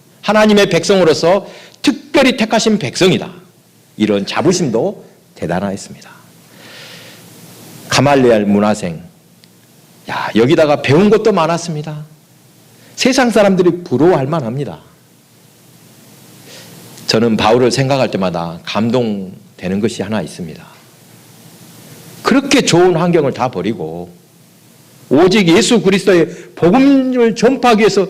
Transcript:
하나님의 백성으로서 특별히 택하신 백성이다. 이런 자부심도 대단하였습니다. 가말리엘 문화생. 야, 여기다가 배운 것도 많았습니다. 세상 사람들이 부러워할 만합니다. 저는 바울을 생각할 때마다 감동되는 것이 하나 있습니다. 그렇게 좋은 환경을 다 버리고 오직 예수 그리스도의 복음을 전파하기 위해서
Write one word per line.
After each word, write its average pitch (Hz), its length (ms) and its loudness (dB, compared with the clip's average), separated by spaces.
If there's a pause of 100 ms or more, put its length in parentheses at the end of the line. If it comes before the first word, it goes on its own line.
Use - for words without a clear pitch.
(200)
하나님의 214 480 2
백성으로서 170 760 2 (340)
특별히 269 560 0
택하신 214 420 0
백성이다. - 540 -2 (640)
이런 104 300 0
자부심도 139 760 -2 (300)
대단하였습니다. 95 760 -8 (1800)
가말리엘 127 580 2
문화생. 101 560 -2 (1080)
야, - 260 -8
여기다가 147 460 2
배운 180 280 2
것도 220 220 2
많았습니다. 156 720 -4 (920)
세상 254 340 0
사람들이 185 540 2
부러워할 143 420 0
만합니다. 127 540 -8 (2250)
저는 113 300 0
바울을 117 340 2
생각할 131 400 0
때마다 85 540 -6
감동되는 104 1160 -6
것이 110 220 -4
하나 104 200 -6
있습니다. 80 420 -14 (1600)
그렇게 269 400 2
좋은 175 340 2
환경을 165 360 0
다 123 180 -4
버리고 87 600 -8 (1000)
오직 180 380 4
예수 208 340 4
그리스도의 190 460 2 (260)
복음을 254 800 2
전파하기 247 460 2
위해서 202 300 2